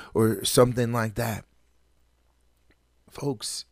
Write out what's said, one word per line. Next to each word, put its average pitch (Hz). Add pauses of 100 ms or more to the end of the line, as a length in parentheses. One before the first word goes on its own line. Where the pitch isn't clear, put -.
(120)
or 107
something 123
like 110
that. 117 (1600)
Folks, -